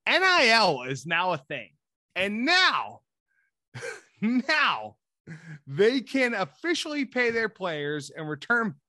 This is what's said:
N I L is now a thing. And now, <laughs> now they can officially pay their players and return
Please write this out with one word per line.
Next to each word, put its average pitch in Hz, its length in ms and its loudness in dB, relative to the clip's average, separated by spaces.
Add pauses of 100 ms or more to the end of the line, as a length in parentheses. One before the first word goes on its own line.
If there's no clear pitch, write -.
N 302 180 2
I 349 240 6
L 196 340 4
is 131 240 -8
now 175 260 0
a 156 60 -2
thing. 127 320 -10 (460)
And 208 280 -2
now, 220 560 0 (720)
<laughs> - 460 -14
now 226 760 0 (720)
they 208 340 2
can 247 340 0
officially 294 720 -4
pay 240 260 -2
their 226 180 0
players 151 600 -6
and 156 180 -10
return 190 460 -2 (140)